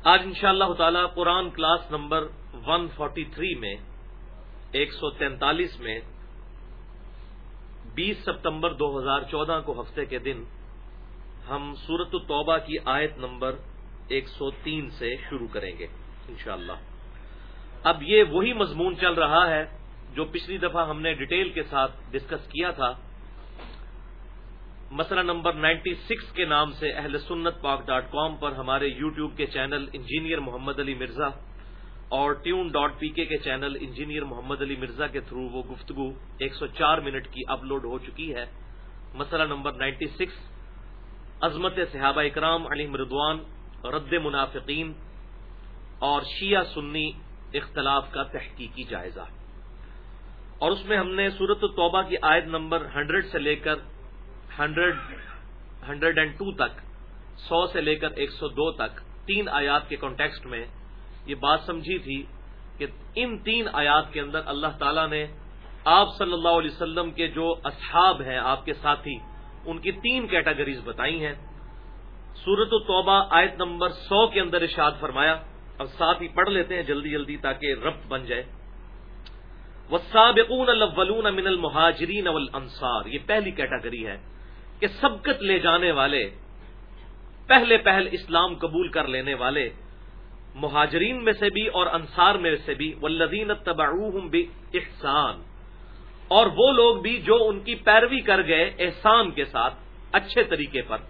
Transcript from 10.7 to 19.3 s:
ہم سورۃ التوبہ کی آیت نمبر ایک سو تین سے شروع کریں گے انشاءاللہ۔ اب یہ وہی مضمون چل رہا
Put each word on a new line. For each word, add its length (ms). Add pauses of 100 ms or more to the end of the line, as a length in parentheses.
ہم 240 (140)
سورۃ 260
التوبہ 440
کی 180 (100)
آیت 320
نمبر 380 (520)
ایک 200
سو 240
تین 380
سے 260 (140)
شروع 220
کریں 260
گے 100 (400)
انشاءاللہ۔ 460 (1120)
اب 200
یہ 200
وہی 300
مضمون 480
چل 120
رہا 360